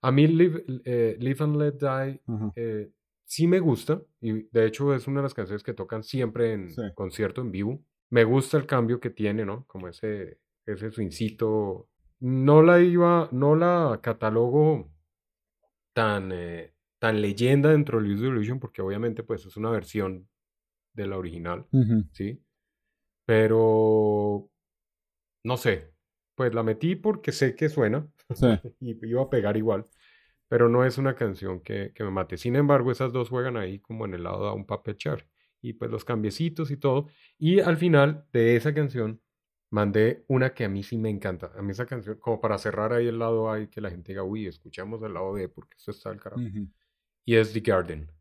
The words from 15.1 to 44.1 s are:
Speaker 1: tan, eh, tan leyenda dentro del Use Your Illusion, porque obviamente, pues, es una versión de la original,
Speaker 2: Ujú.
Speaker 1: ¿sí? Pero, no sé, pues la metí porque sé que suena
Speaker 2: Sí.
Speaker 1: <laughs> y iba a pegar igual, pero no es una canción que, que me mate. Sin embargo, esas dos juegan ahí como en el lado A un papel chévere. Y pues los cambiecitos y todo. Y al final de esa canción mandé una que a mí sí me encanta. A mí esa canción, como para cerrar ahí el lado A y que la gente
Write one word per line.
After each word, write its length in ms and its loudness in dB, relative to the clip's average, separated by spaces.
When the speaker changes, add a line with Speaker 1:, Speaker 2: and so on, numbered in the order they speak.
Speaker 1:
tan, 380 0
eh, 420 -10
tan 240 2
leyenda 480 4
dentro 300 4
del 120 0
Use 120 -2
Your 100 -2
Illusion, 260 -2
porque 220 -10
obviamente, 400 -4
pues, 240 -8
es 100 -20
una 140 -4
versión 580 -4
de 120 -6
la 100 -6
original, 560 -8
Speaker 2:
Ujú. 400 2
Speaker 1:
¿sí? 320 -10
Pero, 1160 4
no 120 0
sé, 380 -2
pues 200 0
la 80 0
metí 340 0
porque 360 -2
sé 220 0
que 140 -2
suena 380 0
Speaker 2:
Sí. 120 2
Speaker 1:
<laughs> 340 0
y 280 -10
iba 140 0
a 80 -4
pegar 260 0
igual, 300 0
pero 200 4
no 160 4
es 140 0
una 160 0
canción 460 -6
que, 340 -8
que 100 -10
me 60 -6
mate. 260 -4
Sin 200 -2
embargo, 360 4
esas 200 -4
dos 180 -4
juegan 260 -4
ahí 240 -6
como 240 -10
en 100 -8
el 100 -8
lado 240 -6
A 60 -4
un 120 -10
papel 300 -8
chévere. 300 -8
Y 140 -12
pues 160 -8
los 140 -8
cambiecitos 680 -4
y 60 -6
todo. 300 0
Y 220 4
al 160 2
final 560 4
de 240 4
esa 180 0
canción 460 -4
mandé 580 2
una 260 0
que 100 -6
a 40 -4
mí 140 -6
sí 160 -6
me 100 -2
encanta. 480 -6
A 60 -12
mí 100 -6
esa 140 -6
canción, 320 -10
como 220 -4
para 180 -2
cerrar 340 -2
ahí 140 2
el 120 -4
lado 320 -2
A 100 -4
y 80 -10
que 120 -16
la 100 -8
gente 220 -14